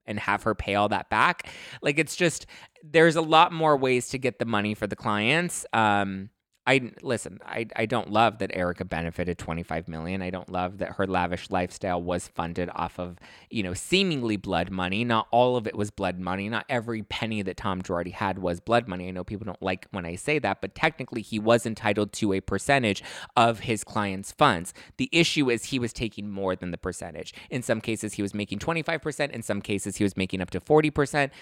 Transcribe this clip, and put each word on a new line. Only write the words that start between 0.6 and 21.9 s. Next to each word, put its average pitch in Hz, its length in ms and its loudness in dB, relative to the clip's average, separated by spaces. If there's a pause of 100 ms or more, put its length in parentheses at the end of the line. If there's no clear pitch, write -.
all 104 140 4
that 101 220 -2
back? 135 360 2 (360)
Like, 147 160 2
it's 151 180 -2
just, - 300 0 (360)
there's 160 340 6
a 165 60 4
lot 160 300 8
more 156 240 6
ways 127 320 2
to 131 100 -4
get 127 200 -2
the 117 80 -2
money 107 260 0
for 107 140 -4
the 98 100 -6
clients. 120 800 0
Um, 101 560 2 (360)
I, 127 340 4
listen, 107 440 -4
I, 113 300 -6
I 117 120 0
don't 110 260 -2
love 110 260 4
that 98 160 -4
Erica 90 300 -2
benefited 85 540 -4
twenty-five 82 500 -4
million. 85 340 -6
I 90 80 -4
don't 92 180 -8
love 90 300 -4
that 92 140 -4
her 98 140 -2
lavish 90 440 -2
lifestyle 90 500 -2
was 87 280 -2
funded 87 460 -4
off - 260 -6
of, 90 160 -8 (320)
you 110 140 -2
know, 90 100 -4
seemingly 139 640 2
blood 90 340 0
money. 92 320 -2
Not 117 300 2
all 123 240 6
of 113 100 -2
it 87 80 -4
was 104 160 -2
blood 90 300 -2
money. 95 280 -4
Not 113 200 -4
every 117 340 -2
penny 110 400 -4
that 95 140 -4
Tom 92 260 -2
Girardi 87 300 -4
had 98 260 -2
was 87 220 -2
blood 120 260 2
money. 90 220 -6
I - 20 -8
know 90 140 -8
people 101 220 -10
don't 90 160 -10
like 95 280 -2
when 92 140 -4
I 85 100 -6
say 151 240 -2
that, 101 220 -2
but 98 140 -6
technically 127 480 -2
he 110 160 -4
was 113 260 4
entitled 104 480 0